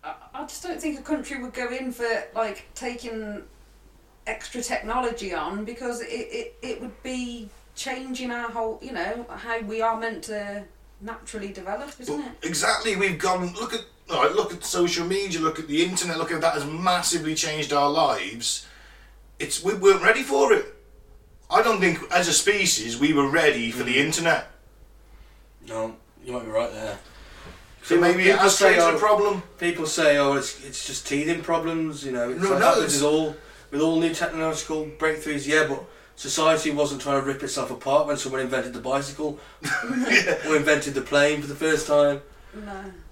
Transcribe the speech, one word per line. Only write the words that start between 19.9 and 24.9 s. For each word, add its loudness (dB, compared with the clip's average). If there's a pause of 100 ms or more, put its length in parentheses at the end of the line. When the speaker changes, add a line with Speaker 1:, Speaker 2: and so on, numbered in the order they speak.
Speaker 2:
ready 4
for 4
it. 4 (840)
I 6
don't 4
think, 2 (120)
as 2
a 2
species, 2
we 4
were 4
ready 4
for -6
the 0
Speaker 3:
Mm. 4
Speaker 2:
internet. 0 (1200)